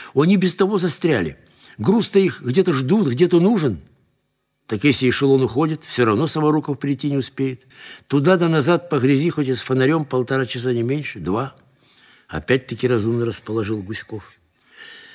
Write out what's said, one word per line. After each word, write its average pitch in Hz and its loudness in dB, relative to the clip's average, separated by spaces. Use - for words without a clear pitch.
Они 170 4
без 180 0
того 196 0
застряли. 139 -2
Груз-то 196 2
их 185 -2
где-то 165 2
ждут, 143 0
где-то 165 4
нужен». 165 2
Так 104 -4
если 127 2
эшелон 135 2
уходит, 156 -2
всё - -2
равно 113 2
Саморуков 151 0
прийти 143 -4
не 143 -2
успеет. 131 -6
Туда 147 4
да 170 2
назад 165 2
по 143 -2
грязи 139 2
хоть 143 -4
и 131 -2
с - -10
фонарём 135 0
полтора 127 -2
часа 123 -4
не 117 -2
меньше, 139 -4
два. 101 -4
Опять-таки - -4
разумно 117 0
расположил 107 -6
Гуськов. 107 -14